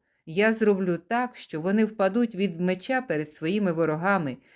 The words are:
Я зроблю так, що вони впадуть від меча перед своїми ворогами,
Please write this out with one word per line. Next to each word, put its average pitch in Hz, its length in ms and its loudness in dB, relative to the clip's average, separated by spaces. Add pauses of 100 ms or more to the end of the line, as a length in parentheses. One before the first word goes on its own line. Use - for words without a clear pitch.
(260)
Я 202 280 2
зроблю 196 440 2 (100)
так, 247 280 -2
що - 260 -10
вони 202 240 2
впадуть 214 500 0
від 175 240 -2
меча 185 420 -2
перед 156 320 -4
своїми 190 380 -2
ворогами, 160 640 0 (180)